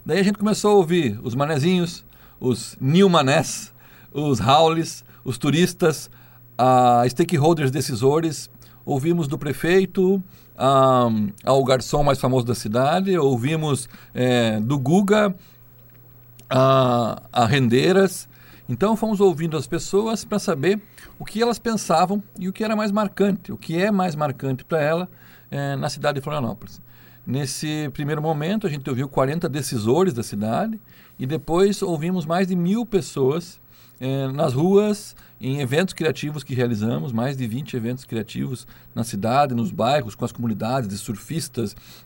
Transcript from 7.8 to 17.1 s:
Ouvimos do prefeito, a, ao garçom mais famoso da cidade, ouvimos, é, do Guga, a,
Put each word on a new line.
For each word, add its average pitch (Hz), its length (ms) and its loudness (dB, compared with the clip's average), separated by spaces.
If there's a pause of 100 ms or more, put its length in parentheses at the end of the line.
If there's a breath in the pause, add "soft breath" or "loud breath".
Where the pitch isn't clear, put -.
Ouvimos 151 440 0
do 135 100 -4
prefeito, 185 840 0 (380 loud breath)
a, 131 500 4 (360)
ao 139 180 4
garçom 135 400 0
mais 139 180 2
famoso 127 240 2
da 117 100 -2
cidade, 156 640 0
ouvimos, 143 720 0 (240 loud breath)
é, 120 460 2
do 123 180 0
Guga, 196 560 2 (1200 loud breath)
a, 131 720 2 (100)